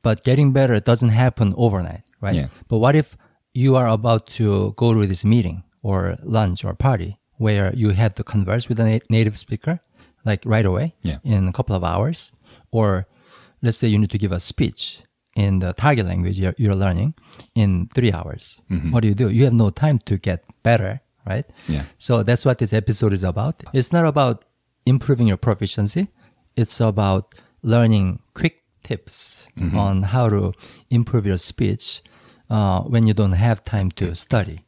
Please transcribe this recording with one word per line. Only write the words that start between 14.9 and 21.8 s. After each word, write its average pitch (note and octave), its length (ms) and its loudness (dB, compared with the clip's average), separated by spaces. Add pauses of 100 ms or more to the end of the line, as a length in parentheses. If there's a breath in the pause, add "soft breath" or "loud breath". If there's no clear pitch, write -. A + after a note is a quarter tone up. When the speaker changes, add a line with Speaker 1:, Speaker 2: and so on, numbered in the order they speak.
Speaker 1:
in G2 260 2
the F#2 120 -4
target A#2+ 340 0
language F2+ 320 -4
you're, F#2 200 -2
you're G2+ 180 2
learning G2 380 0 (400 loud breath)
in F#2+ 400 2
three A#2+ 180 2
hours. - 480 -10 (100)
Speaker 2:
Mm-hmm. F#2 220 -2
Speaker 1:
What A#2+ 80 2
do A2 80 2
you G2+ 60 2
do? G#2+ 160 0
You A#2 140 4
have A#2+ 100 4
no A2 160 4
time D3 360 0
to G2 120 -2
get - 260 -4 (180)
better, A2 380 0 (260)
right? G#2 180 -4 (220 loud breath)
Speaker 2:
Yeah. C#2+ 180 -4 (140 loud breath)